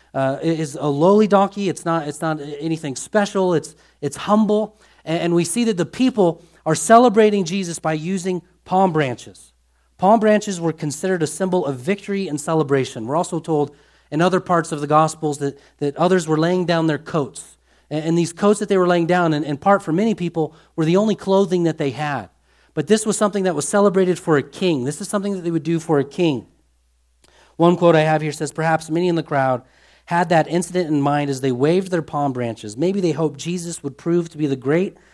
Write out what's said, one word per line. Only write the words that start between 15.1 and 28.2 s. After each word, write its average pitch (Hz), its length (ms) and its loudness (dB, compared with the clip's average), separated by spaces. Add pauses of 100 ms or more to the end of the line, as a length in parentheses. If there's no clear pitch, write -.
that, 139 200 -6 (200)
that 143 180 -4
others 180 300 2
were 156 120 2
laying 175 260 0
down 165 220 0
their 147 120 0
coats. - 600 -8 (320)
A-, 147 60 -4
and 160 200 0
these 170 160 0
coats 208 280 2
that 208 100 -6
they 190 80 2
were 180 80 4
laying 175 200 2
down, 170 280 2
in, 147 100 -2
in 143 140 -6
part 196 240 0
for 160 100 -4
many 208 220 0
people, 165 420 -4 (180)
were 160 120 0
the 175 100 4
only 208 180 2
clothing 190 500 0
that 156 120 0
they 143 140 -2
had. 131 400 -6 (420)
But 147 140 -4
this 214 180 2
was 214 140 -2
something 202 260 0
that 180 100 0
was 147 140 -4
celebrated 190 500 2
for 156 200 2
a 131 40 2
king. 160 420 -2
This 151 180 -6
is 196 60 -10
something 202 260 -4
that 185 80 -8
they 170 80 -4
would 165 120 -2
do 165 160 -2
for 156 200 0
a 135 60 2
king. 147 420 -2 (1120)
One 175 200 4
quote 170 180 6
I 156 100 4
have 156 180 0